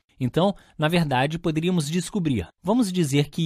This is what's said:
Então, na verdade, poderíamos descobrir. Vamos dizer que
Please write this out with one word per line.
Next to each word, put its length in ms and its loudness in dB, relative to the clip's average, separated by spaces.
Então, 360 0
na 100 0
verdade, 500 0
poderíamos 520 -2
descobrir. 580 -2
Vamos 300 0
dizer 360 2
que 180 -4